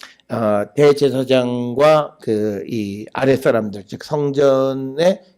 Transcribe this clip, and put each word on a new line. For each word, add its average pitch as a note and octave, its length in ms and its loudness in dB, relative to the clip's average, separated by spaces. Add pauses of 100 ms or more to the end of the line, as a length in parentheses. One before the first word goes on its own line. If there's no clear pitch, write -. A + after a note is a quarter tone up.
(280)
어, G#2+ 460 -2
대제사장과 C3 1500 2
그 G#2+ 480 -2
이 G#2 440 -6
아랫사람들, B2 760 0
즉 - 180 -14
성전의 C#3 1160 0 (180)